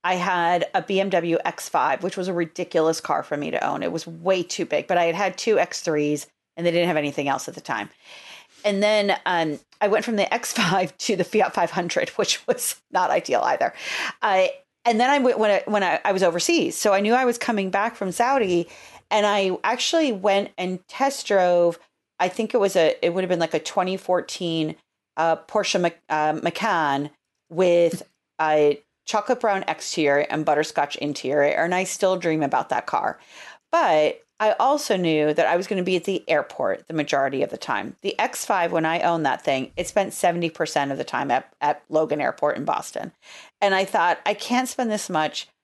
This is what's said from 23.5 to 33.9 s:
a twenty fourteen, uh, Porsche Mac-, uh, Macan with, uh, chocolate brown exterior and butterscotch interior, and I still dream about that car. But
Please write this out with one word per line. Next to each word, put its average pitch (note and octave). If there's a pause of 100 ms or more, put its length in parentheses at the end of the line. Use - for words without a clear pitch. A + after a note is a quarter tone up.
a D#3+
twenty F#3
fourteen, E3 (420)
uh, E3
Porsche -
Mac-, E3+
uh, D#3
Macan D#3 (400)
with, E3+ (380)
uh, D3+ (340)
chocolate A3+
brown G3
exterior D3
and D#3
butterscotch D3+
interior, C#3+ (100)
and F3+
I F#3
still F#3
dream D#3+
about C3+
that B2
car. - (520)
But F3 (180)